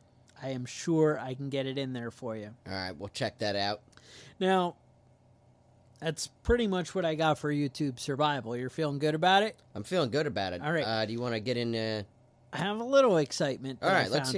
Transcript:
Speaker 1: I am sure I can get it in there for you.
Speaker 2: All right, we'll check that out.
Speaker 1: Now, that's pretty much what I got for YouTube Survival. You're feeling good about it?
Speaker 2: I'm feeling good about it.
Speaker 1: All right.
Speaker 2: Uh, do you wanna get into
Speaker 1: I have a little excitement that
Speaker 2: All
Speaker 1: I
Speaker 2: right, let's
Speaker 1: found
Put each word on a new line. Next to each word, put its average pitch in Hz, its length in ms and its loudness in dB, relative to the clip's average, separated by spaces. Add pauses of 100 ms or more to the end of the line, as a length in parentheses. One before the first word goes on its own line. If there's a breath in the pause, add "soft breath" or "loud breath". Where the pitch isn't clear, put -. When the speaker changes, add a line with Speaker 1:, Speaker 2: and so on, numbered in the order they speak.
(420)
Speaker 1:
I 135 80 -6
am 127 160 -6
sure 156 520 2
I 131 160 -8
can 139 140 -8
get 135 180 -2
it 131 120 -4
in 135 160 -4
there 117 160 -6
for 113 260 -10
you. 104 140 -12 (160)
Speaker 2:
All 95 60 -8
right, 92 200 -6
we'll 90 160 -10
check - 300 -6
that 104 180 -2
out. 101 240 -2 (600 loud breath)
Speaker 1:
Now, 185 340 4 (1300)
that's 156 260 -4 (160)
pretty 233 240 4
much 180 280 -2
what 185 100 0
I 160 100 2
got 156 240 2
for 147 140 -2
YouTube 143 460 -2
Survival. 135 580 0
You're 127 140 -4
feeling 147 280 -2
good 151 160 2
about 185 280 6
it? 214 140 -4 (180)
Speaker 2:
I'm 104 100 -8
feeling 160 260 0
good 151 160 0
about 95 260 -2
it. 87 100 -6
Speaker 1:
All 151 100 -2
right. 160 140 0
Speaker 2:
Uh, 110 200 0
do 110 60 -6
you 117 80 -4
wanna 117 200 -2
get 120 160 -2
into 113 480 -2 (500)
Speaker 1:
I 135 40 -6
have 202 200 -2
a 233 60 -6
little 254 340 6
excitement 135 640 -2
that - 60 0
Speaker 2:
All 185 60 4
Speaker 1:
I 170 100 4
Speaker 2:
right, 98 80 0
let's 131 200 0
Speaker 1:
found 196 80 -2